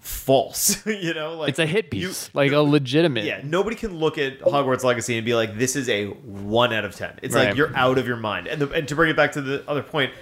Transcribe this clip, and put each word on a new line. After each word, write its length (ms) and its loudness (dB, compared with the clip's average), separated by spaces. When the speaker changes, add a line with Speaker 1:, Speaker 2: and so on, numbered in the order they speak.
Speaker 1:
false, 840 0
<laughs> 0 -
you 280 -4
know? 240 -6
Like, 120 -4
Speaker 2:
It's 100 -2
a 60 2
hit 280 0
Speaker 1:
you 160 -4
Speaker 2:
piece, 240 -10
like, 180 2
a 80 4
legitimate 640 4
Speaker 1:
Yeah, 200 -4
nobody 320 -2
can 220 -8
look 200 0
at 240 -2
Hogwarts 420 2
Legacy 340 2
and 80 -2
be 80 2
like, 240 0
"This 200 0
is 100 -4
a 200 0
one 680 0
out 100 -2
of 100 -6
ten." 280 -10
It's 120 -6
Speaker 2:
Right. 140 4
Speaker 1:
like, 100 0
you're 180 0
out 220 4
of 80 0
your 120 -4
mind. 300 -4
And 140 -4
the, 100 -2
and 180 -2
to 60 -6
bring 140 4
it 60 0
back 180 4
to 80 -4
the 260 -4
other 140 -2
point 300 -2